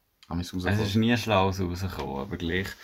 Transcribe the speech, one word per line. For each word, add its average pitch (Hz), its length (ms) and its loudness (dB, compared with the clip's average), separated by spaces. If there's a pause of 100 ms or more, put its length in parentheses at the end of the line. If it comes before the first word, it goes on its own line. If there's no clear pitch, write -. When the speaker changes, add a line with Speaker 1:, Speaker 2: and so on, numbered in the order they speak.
(280)
Speaker 1:
an 82 100 -4
mich 87 100 -4
Speaker 2:
Es - 60 -16
ist 90 120 -2
Speaker 1:
rausgekommen. 104 340 2
Speaker 2:
nie 120 160 4
Schlaues 95 440 2
rausgekommen, 87 600 -4
aber 69 180 -6
gleich. 87 300 -2 (160)